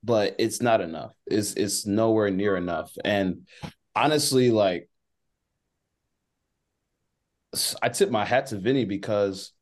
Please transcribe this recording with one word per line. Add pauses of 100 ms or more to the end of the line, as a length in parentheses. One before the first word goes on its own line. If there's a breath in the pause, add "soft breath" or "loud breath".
but
it's
not
enough. (140)
It's,
it's
nowhere
near
enough. (120)
And (480 loud breath)
honestly,
like, (2750)
s-,
I
tip
my
hat
to
Vinny
because